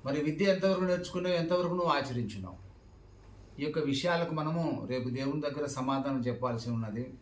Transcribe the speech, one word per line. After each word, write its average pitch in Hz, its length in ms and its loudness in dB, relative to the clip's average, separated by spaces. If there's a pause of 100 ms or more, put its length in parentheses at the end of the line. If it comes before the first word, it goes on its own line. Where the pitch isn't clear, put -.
మరి 139 200 0
విద్య 185 280 4
ఎంతవరకు 185 360 4
నేర్చుకున్నావు, 180 500 0
ఎంతవరకు 170 380 2
నువ్వు 165 180 2
ఆచరించినావు? 107 600 -4 (1000)
ఈ - 40 -2
యొక్క 151 160 0 (100)
విషయాలకు 165 480 2
మనము 160 240 0 (300)
రేపు 127 160 -2 (100)
దేవుని 143 280 0
దగ్గర 147 180 -2 (140)
సమాధానం 135 500 0
చెప్పాల్సి 117 480 -2
ఉన్నది. 113 280 -4 (180)